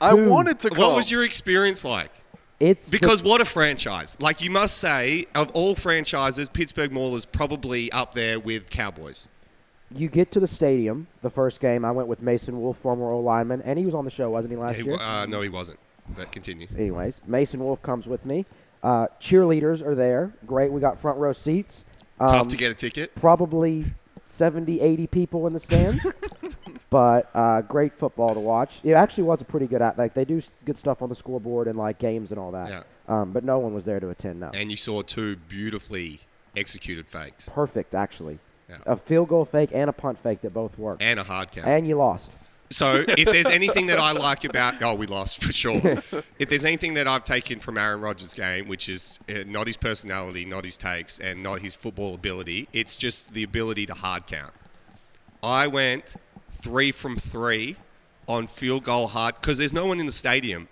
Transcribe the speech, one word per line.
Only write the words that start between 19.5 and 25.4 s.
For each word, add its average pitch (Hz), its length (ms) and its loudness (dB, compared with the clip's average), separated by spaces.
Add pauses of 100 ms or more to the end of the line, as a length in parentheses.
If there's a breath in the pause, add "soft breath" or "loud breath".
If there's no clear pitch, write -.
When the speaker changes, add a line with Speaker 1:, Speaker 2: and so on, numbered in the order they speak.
Speaker 2:
are 143 100 0
there. 127 380 2 (120)
Great, 135 260 2
we 143 100 -2
got 135 180 2
front 143 200 -2
row 143 140 2
seats. - 500 -2 (360)
Speaker 3:
Tough 131 120 6
Speaker 2:
Um, 123 160 6
Speaker 3:
to 120 100 0
get 120 140 2
a - 20 -2
ticket. 147 420 -4
Speaker 2:
probably 165 720 4 (400)
seventy, 165 560 0
eighty 160 260 4
people 170 400 0